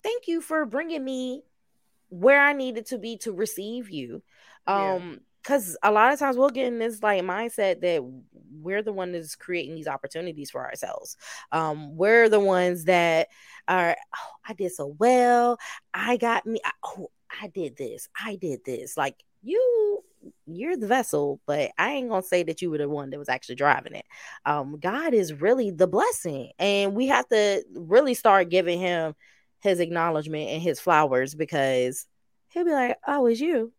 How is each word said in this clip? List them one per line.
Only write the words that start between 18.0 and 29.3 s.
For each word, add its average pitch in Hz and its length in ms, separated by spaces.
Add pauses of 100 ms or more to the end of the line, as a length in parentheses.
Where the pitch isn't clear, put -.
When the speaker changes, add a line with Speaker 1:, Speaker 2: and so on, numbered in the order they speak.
Speaker 1:
I 220 180
did 165 280
this." 127 320
Like, 139 200 (260)
you, 427 600 (440)
you're 254 320
the 214 80
vessel, 147 580
but 147 320
I 208 140
ain't 262 180
gonna 190 140
say 180 220
that 160 180
you 175 80
were 151 80
the 147 100
one 143 220
that 143 80
was 143 100
actually 127 280
driving 139 380
it. - 120 (400)
Um, 147 340
God 262 320
is 180 220
really 208 360
the 175 160
blessing, 175 720
and 202 360
we 262 140
have 254 200
to 208 340 (120)
really 233 400
start 196 340
giving 175 320
him 170 340 (460)